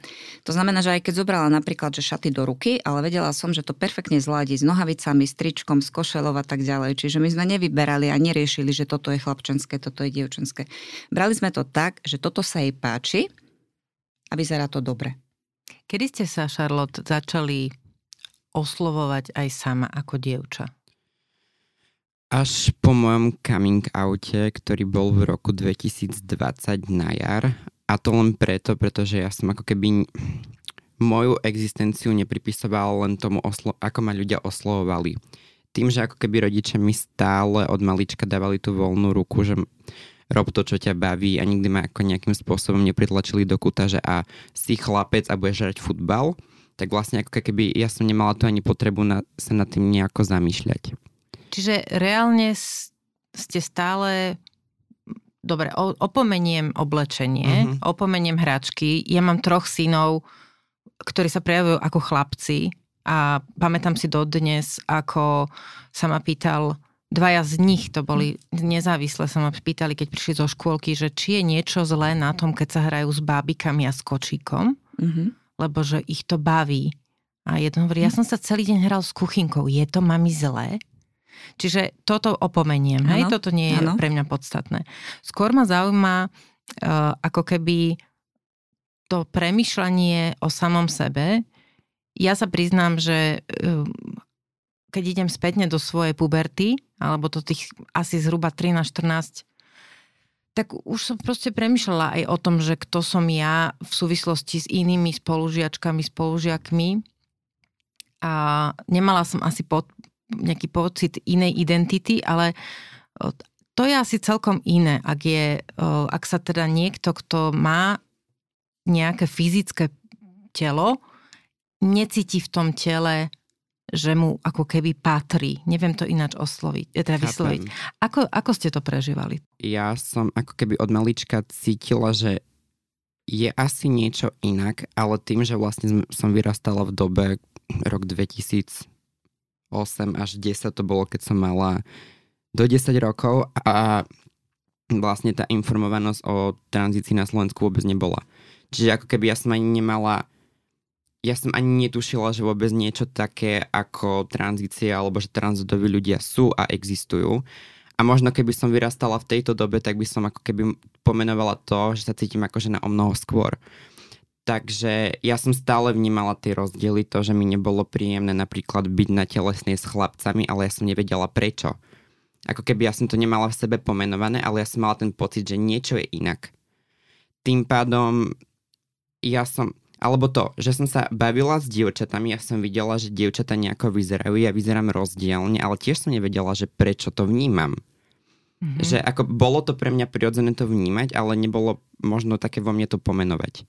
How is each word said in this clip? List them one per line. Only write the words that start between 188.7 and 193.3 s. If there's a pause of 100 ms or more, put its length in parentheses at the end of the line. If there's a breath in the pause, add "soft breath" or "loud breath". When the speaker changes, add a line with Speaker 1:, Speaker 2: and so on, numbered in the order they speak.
Speaker 3:
Že
ako
bolo
to
pre
mňa
prirodzené
to
vnímať,
ale
nebolo (240)
možno
také
vo
mne
to
pomenovať.